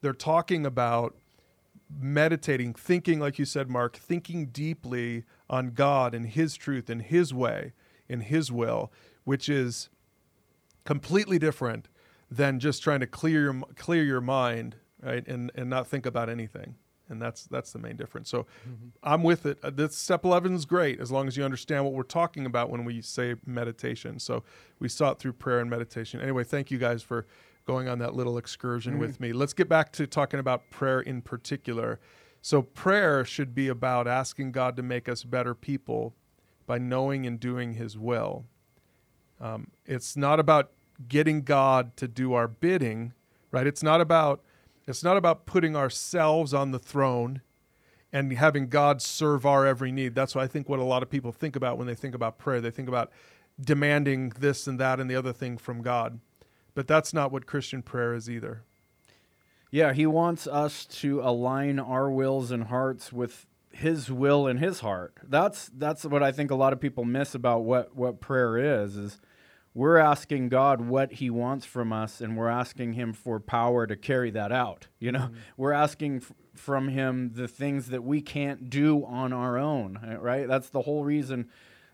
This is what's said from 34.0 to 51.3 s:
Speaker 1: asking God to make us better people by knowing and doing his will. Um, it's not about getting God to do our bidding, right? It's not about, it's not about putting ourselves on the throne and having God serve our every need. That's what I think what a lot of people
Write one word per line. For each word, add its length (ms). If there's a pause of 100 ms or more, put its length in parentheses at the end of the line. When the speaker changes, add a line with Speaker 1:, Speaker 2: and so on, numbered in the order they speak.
Speaker 1:
asking 440
God 240
to 60
make 260
us 160
better 300
people 600 (520)
by 120
knowing 480
and 140
doing 340
his 240
will. 460 (960)
Um, 280 (160)
it's 320
not 240
about 300 (380)
getting 340
God 560
to 100
do 240
our 160
bidding, 640 (380)
right? 160
It's 160
not 180
about, 420 (440)
it's 180
not 120
about 300
putting 300
ourselves 800
on 160
the 80
throne 640 (680)
and 200
having 360
God 340
serve 420
our 220
every 260
need. 220
That's 200
what 100
I 20
think 220
what 100
a 60
lot 180
of 80
people 220